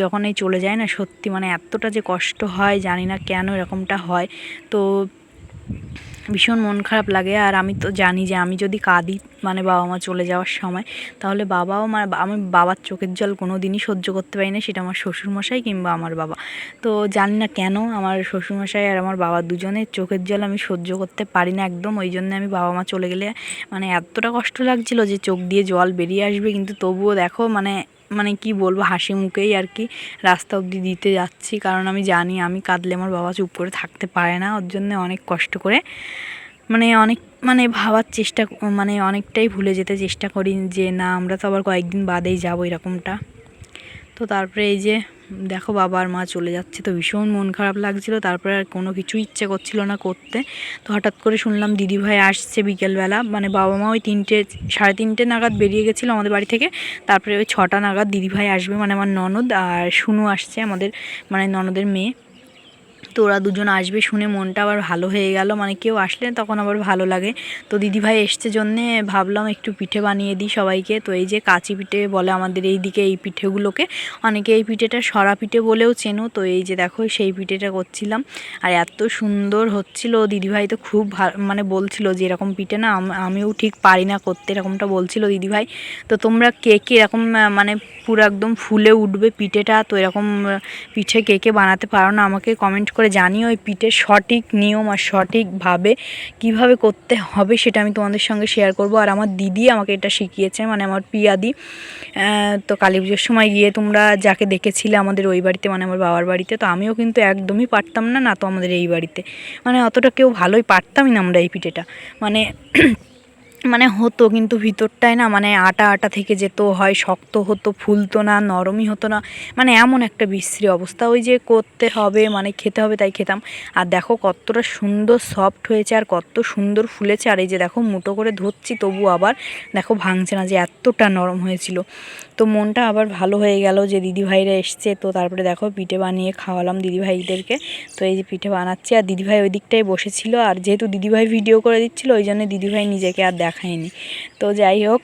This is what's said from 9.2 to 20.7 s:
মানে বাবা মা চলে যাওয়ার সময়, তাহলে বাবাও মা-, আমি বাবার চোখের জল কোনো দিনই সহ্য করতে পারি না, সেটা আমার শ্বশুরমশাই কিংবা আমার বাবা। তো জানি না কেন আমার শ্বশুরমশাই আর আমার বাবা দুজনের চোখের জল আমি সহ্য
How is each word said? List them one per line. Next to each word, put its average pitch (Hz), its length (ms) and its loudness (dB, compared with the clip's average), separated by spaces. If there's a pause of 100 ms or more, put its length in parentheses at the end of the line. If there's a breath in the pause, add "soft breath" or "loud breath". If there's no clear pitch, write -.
মানে 190 240 -4
বাবা 180 220 2
মা 185 60 -6 (100)
চলে 180 240 -4
যাওয়ার 180 280 -2
সময়, 185 260 -6 (360 loud breath)
তাহলে 202 220 -2 (120)
বাবাও 190 280 -2 (100)
মা-, 196 300 -2
আমি 202 120 -4 (200)
বাবার 180 320 4
চোখের 185 320 -8
জল 202 120 -2 (100)
কোনো 185 120 -4 (100)
দিনই 196 240 -2
সহ্য 190 180 -4 (120)
করতে 190 200 -8
পারি 196 180 0
না, 208 120 -4
সেটা 196 180 -6
আমার 185 160 -6
শ্বশুরমশাই 202 680 -6
কিংবা 185 300 -4
আমার 165 240 -8
বাবা। 160 140 -8 (480 loud breath)
তো 233 60 -2 (260)
জানি 202 260 2
না 214 60 0 (120)
কেন 190 160 -2 (240)
আমার 190 160 -2 (140)
শ্বশুরমশাই 196 640 -4
আর 190 120 0
আমার 190 220 -4
বাবা 170 140 0 (100)
দুজনের 190 380 -4 (100)
চোখের 190 300 -4
জল 202 220 -2
আমি 202 80 -4 (100)
সহ্য 180 220 -4 (120)